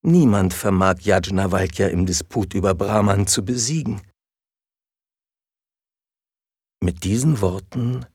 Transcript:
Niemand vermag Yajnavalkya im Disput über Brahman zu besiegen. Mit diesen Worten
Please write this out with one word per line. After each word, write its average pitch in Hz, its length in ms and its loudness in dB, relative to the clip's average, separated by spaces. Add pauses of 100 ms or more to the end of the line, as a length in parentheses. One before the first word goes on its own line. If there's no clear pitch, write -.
Niemand 113 520 4
vermag 95 460 2
Yajnavalkya 95 880 0
im 92 180 0
Disput - 480 -6
über 95 200 0
Brahman 101 520 0
zu 101 180 -2
besiegen. 120 580 -4 (2750)
Mit - 240 -4
diesen 120 360 0
Worten 120 760 -4